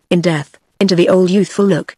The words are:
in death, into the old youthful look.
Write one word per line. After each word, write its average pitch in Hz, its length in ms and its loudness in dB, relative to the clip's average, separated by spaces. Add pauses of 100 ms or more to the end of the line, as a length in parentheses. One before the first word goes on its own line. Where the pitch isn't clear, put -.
(100)
in 180 100 0
death, 160 360 -4 (240)
into 190 140 0
the 175 140 2
old 185 220 2
youthful 202 340 0
look. 190 340 -2